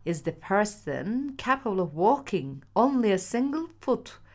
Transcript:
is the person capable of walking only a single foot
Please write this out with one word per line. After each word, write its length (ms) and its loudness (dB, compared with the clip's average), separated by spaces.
is 180 -2
the 100 -4
person 1040 -2
capable 440 0
of 140 -2
walking 680 0
only 360 4
a 80 4
single 500 -2
foot 360 -2